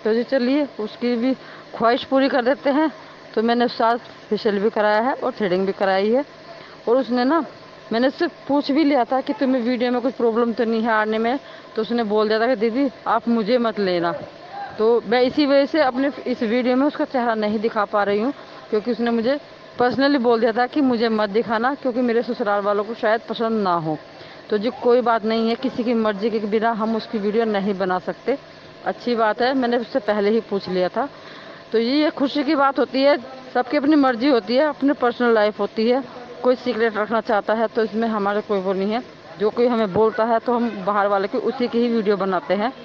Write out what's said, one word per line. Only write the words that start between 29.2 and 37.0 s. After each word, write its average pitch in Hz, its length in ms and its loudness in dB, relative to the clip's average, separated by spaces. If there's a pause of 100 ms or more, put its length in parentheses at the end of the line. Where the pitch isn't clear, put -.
है, 254 120 2
मैंने 240 220 0
उससे 247 240 -4
पहले 208 300 0
ही 220 100 2
पूछ 196 280 -6
लिया 180 200 0
था। 254 200 -2 (640)
तो 220 60 2
ये, 233 160 2
ये 302 180 2
खुशी 285 320 -2
की 311 100 2
बात 277 240 2
होती 262 240 0
है, 285 140 6 (380)
सबकी 254 220 0
अपनी 294 220 4
मर्ज़ी 262 300 2
होती 233 280 2
है, 302 100 4
अपनी 277 280 0
पर्सनल 240 400 2
लाइफ 214 260 2
होती 220 280 0
है। 254 140 2 (400)
कोई 254 140 2
सीक्रेट 226 400 -2
रखना 214 240 0